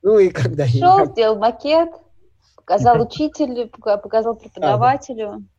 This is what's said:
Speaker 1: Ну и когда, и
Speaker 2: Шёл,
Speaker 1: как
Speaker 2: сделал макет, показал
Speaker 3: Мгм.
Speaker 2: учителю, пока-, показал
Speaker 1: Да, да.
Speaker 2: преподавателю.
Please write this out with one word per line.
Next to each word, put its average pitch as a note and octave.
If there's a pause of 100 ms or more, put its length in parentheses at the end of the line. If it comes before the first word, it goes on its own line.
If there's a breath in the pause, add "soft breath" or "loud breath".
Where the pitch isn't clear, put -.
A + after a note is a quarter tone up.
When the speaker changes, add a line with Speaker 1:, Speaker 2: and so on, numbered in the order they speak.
Speaker 1:
Ну G#3
и F#3
когда, C#3
и B2+
Speaker 2:
Шёл, F4
Speaker 1:
как -
Speaker 2:
сделал A3
макет, C#4+ (640)
показал A3+
Speaker 3:
Мгм. A#3
Speaker 2:
учителю, B3+
пока-, -
показал A3
Speaker 1:
Да, A3
да. -
Speaker 2:
преподавателю. A3 (140)